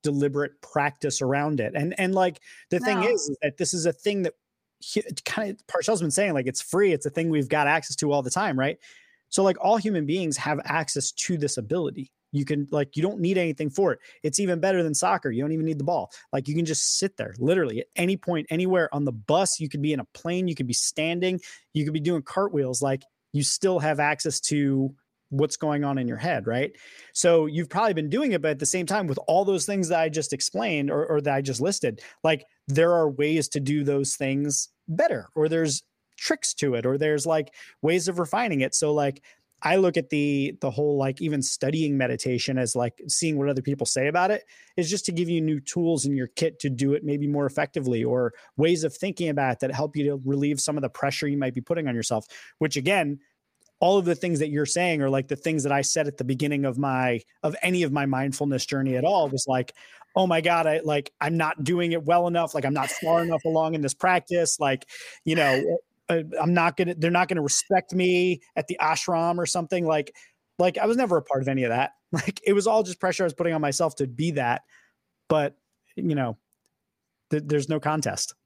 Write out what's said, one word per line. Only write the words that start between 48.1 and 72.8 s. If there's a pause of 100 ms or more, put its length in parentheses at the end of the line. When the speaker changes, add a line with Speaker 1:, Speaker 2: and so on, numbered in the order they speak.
Speaker 1:
ways
of
thinking
about
it
that
help
you
to
relieve
some
of
the
pressure
you
might
be
putting
on
yourself, (320)
which
again, (640)
all
of
the
things
that
you're
saying
are,
like,
the
things
that
I
said
at
the
beginning
of
my, (240)
of
any
of
my
mindfulness
journey
at
all
was
like, (420)
"Oh
my
God,
I,
like,
I'm
not
doing
it
well
enough.
Like,
I'm
not
far
enough
along
in
this
practice.
Like, (380)
you
know, (300)
uh, (200)
I'm
not
gonna,
they're
not
gonna
respect
me (140)
at
the
ashram
or
something."
Like, (420)
like,
I
was
never
a
part
of
any
of
that. (100)
<laughs>
Like,
it
was
all